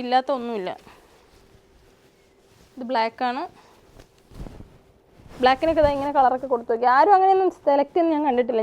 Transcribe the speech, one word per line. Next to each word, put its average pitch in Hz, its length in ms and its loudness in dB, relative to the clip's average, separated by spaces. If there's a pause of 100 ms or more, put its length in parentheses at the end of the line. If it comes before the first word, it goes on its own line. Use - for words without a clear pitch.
ഇല്ലാത്ത 254 320 0
ഒന്നുമില്ല. 233 320 -8 (2000)
ഇത് 254 160 -12
ബ്ലാക്കാണ്. 247 520 -4 (2000)
ബ്ലാക്കിനൊക്കെ 285 400 2
ഇതാ 285 160 2
ഇങ്ങനെ 277 180 -6
കളറൊക്കെ 262 380 0
കൊടുത്തു 233 200 -4
നോക്കി. 233 220 0
ആരും 330 200 6
അങ്ങനെയൊന്നും 381 340 2 (160)
സെലക്ട് 285 300 0
ചെയ്യുന്ന 330 200 2
ഞാൻ 294 140 -2
കണ്ടിട്ടില്ല. 240 340 -2